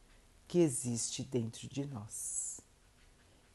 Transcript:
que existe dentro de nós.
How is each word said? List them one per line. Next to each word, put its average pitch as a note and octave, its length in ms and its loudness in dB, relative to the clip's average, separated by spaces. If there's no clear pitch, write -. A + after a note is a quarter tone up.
que F3 120 2
existe B2+ 640 4
dentro A#2+ 440 -2
de C#3 200 -4
nós. - 720 -6